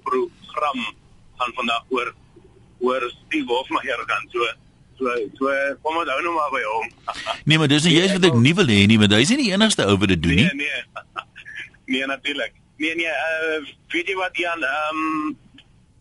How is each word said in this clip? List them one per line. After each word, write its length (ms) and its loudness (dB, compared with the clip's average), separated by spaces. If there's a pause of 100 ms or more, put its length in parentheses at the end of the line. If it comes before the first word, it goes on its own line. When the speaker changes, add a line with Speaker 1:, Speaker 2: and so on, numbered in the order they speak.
Speaker 1:
program 760 -4 (560)
gaan 200 -6
vandag 300 -4
oor, 260 -4 (680)
oor 340 -2
Steve 360 -6
Hofmeyr 560 -4
gaan. 240 -4
So, 160 -2 (540)
so, 180 -2 (160)
so, 180 -2 (280)
kom 180 -4
ons 160 -2
hou 100 -2
nou 140 -2
maar 160 -2
by 100 -2
hom. 260 -4 (280)
<laughs> 320 -6
Speaker 2:
Nee, 100 6
maar 100 2
dis 160 4
nie 100 4
Speaker 1:
Nee, 80 4
Speaker 2:
juist 100 2
Speaker 1:
ek 80 -2
Speaker 2:
wat 80 6
ek 80 2
Speaker 1:
wil 80 6
Speaker 2:
nie 100 6
wil 140 2
hê 160 6
nie, 160 8
want 120 6
hy 80 6
is 120 4
nie 80 2
die 120 0
enigste 320 2
ou 120 4
wat 120 2
dit 140 2
doen 140 2
nie. 80 6
Speaker 1:
Nee, 100 0
nee. 260 -6 (560)
<laughs> 540 -16
Nee, 160 -2
natuurlik. 460 -6 (220)
Nee, 200 -2
nee, 140 -4
eh, 560 -2 (220)
weet 200 -4
jy 80 -4
wat, 220 -6
Jan, 260 -4
ehm, 680 -4 (680)